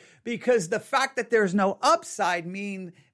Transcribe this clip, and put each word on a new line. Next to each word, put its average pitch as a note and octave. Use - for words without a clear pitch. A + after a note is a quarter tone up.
because A3+
the G#3+
fact C4+
that A3+
there's G#3
no G3
upside F#3
mean, F#3+